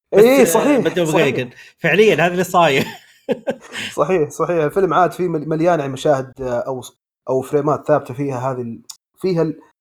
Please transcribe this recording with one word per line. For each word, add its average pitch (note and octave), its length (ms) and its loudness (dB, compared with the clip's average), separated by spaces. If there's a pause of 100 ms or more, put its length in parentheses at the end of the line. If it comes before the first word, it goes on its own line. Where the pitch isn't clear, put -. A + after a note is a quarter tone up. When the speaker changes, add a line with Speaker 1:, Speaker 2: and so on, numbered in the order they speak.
(140)
Speaker 1:
بس، G3+ 100 8
Speaker 2:
إيه، C4 160 6
Speaker 1:
آه، A#3 40 8
Speaker 2:
صحيح، B3+ 360 2
Speaker 1:
بدون E3 260 0
Speaker 2:
صحيح. D#3 180 2
Speaker 1:
ريجن. B2 260 -2 (280)
فعليا F3 360 4
هذا E3+ 180 2
اللي F3+ 120 0
صاير. D#3+ 400 2 (540)
<laughs> - 600 -10
Speaker 2:
صحيح، E3+ 300 0
صحيح. D#3+ 360 -2
الفيلم D#3+ 300 0
عاد E3+ 180 2
فيه F3+ 160 -4
مل-، D#3 200 -6
مليان D#3+ 320 0
يعني C#3 120 -6
مشاهد، C3+ 480 -2
آه، B2 260 -4
أو C3 160 -8
ص-، - 180 -20 (280)
أو C3 120 0
فريمات C#3+ 460 -2
ثابتة D3 280 0
فيها C3+ 380 -6
هذه B2 80 -8
ال-، A#2 220 -12 (360)
فيها F3 240 -2
ال-، D#3 160 -4 (220)